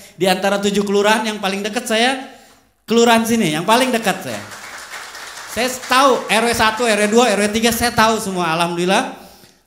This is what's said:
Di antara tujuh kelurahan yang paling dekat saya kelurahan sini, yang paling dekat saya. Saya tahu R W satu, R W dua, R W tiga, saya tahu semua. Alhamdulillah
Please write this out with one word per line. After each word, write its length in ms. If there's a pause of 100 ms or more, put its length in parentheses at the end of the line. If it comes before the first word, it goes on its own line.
(160)
Di 160
antara 320
tujuh 240
kelurahan 400
yang 160
paling 160
dekat 320
saya 400 (560)
kelurahan 400
sini, 240
yang 160
paling 240
dekat 320
saya. 160 (1120)
Saya 160 (240)
tahu 400
R 160
W 80
satu, 320
R 160
W 80
dua, 240
R 80
W 80
tiga, 240
saya 160
tahu 320
semua. 320
Alhamdulillah 640 (460)